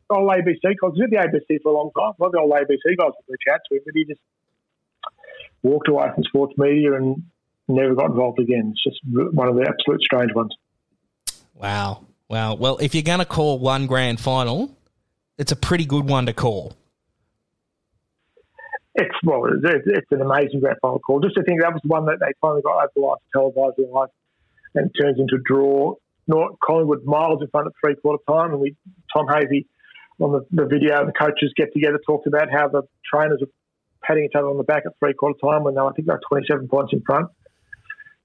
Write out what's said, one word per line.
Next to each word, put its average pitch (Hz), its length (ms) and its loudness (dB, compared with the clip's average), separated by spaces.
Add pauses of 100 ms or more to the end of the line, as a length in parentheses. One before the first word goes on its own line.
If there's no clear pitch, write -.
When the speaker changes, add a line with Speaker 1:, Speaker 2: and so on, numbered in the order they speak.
Speaker 1:
old 196 240 2
A 185 100 2
B 175 120 2
C 190 200 0
colleagues. 180 220 -2
He 202 60 4
was - 0 -
at 254 80 0
the 214 120 4
A 160 80 -2
B 151 160 -2
C 156 160 0
for 151 80 2
a 151 40 2
long 151 220 -2
time. 214 220 0
A - 20 -2
lot 180 60 2
of 185 60 -2
the 170 60 2
old 151 120 4
A 143 140 2
B 143 100 0 (100)
C 170 120 2
guys 160 180 2
would - 160 -20
reach 135 220 -2
out 165 160 -2
to 143 80 -2
him, 139 80 -4
but 151 100 -14
he 156 80 2
just 147 160 -12 (1400)
walked 147 240 2
away 143 260 2
from 156 120 -2
sports 139 320 -2
media 143 360 2
and 135 300 -2 (440)
never 131 280 2
got 135 160 0
involved 123 280 0
again. 117 360 0
It's 135 80 -4
just 139 160 -4 (120)
one 143 360 0
of 123 80 2
the 123 120 2
absolute - 360 -2
strange 123 320 0
ones. 110 180 -2 (1000)
Speaker 2:
Wow. 101 500 -4 (220)
Wow. 110 280 -4
Well, 127 220 0
if 147 160 -2
you're 160 100 0
gonna 175 220 0
call 151 340 0
one 131 280 0
grand 127 320 0
final, 131 560 -2 (640)
it's 139 140 -4
a 147 40 0
pretty 170 300 0
good 143 220 0
one 135 200 2
to 117 60 -4
call. 107 400 -4 (2250)
Speaker 1:
It's, - 300 -2
well, 151 220 0
it's, 127 420 0
it's 98 240 0
an 139 100 0
amazing 135 400 0
grand 135 200 0
final 131 180 -2
call. 139 200 0
Just 185 160 0
to 185 80 0
think 170 180 0
that 170 120 0
was 165 100 -8
the 147 60 -2
one 156 160 0
that 151 140 0
they 139 200 -2
finally 151 220 0
got 156 160 0
over 147 180 0
the 139 60 0
line 135 160 0
to - 220 -6
televise 135 380 0
in 131 140 -2
life 131 180 -2 (640)
and 147 160 0
it - 120 -2
turns 139 180 2
into 131 160 0
a 131 80 2
draw. 139 520 2 (320)
Not 160 320 0
Collingwood 151 460 0
miles 151 360 2
in 147 80 -8
front 147 180 -2
at - 60 -12 (100)
three-quarter 147 440 0
time, 160 240 2
and 143 80 -2
we, 139 160 -2 (400)
Tom 151 120 0
Havey 143 380 2 (540)
on 151 120 0
the, 139 200 0
the 156 140 2
video, 147 400 2
the 143 60 -4
coaches 147 440 0
get 151 180 0
together, 147 320 2
talked 151 200 0
about 151 260 0
how 147 160 2
the 139 140 0 (240)
trainers 151 380 0
are 139 40 -6 (560)
patting 156 220 2
each 139 100 -6
other 143 120 2
on 139 100 -2
the 139 60 -2
back 151 220 0
at - 120 -12
three-quarter 143 460 0
time 151 200 2
when 139 120 0
they 135 60 0
were, 135 80 0
I 135 40 -8
think 156 140 -6
they 151 60 2
were 135 140 -6
twenty-seven 139 400 -2
points 139 260 0
in - 80 -2
front. 156 280 0 (960)